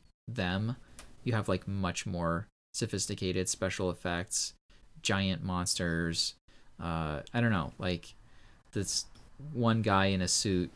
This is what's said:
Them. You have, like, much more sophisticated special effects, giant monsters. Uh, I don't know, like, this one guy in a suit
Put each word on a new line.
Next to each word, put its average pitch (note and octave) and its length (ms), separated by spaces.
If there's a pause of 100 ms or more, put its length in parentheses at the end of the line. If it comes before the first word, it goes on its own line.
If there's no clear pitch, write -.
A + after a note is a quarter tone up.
(280)
Them. G#2+ 500 (480)
You A#2+ 80
have, A2 160
like, F#2 180
much F#2+ 380
more E2+ 420 (260)
sophisticated F#2+ 760
special F#2 420
effects, - 600 (480)
giant G2 420
monsters. E2+ 920 (460)
Uh, D#2+ 420 (120)
I A#2+ 80
don't A#2 100
know, F2 260
like, F2+ 380 (560)
this - 340 (480)
one A2+ 280
guy G2 260
in F#2+ 140
a F2+ 60
suit F#2 480